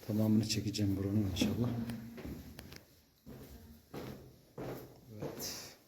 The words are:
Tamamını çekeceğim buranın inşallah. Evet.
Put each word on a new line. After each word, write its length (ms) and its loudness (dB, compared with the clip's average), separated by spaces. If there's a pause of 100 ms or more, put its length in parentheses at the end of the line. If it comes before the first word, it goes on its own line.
Tamamını 400 6
çekeceğim 500 2
buranın 340 4
inşallah. 380 4 (3500)
Evet. 640 -6 (120)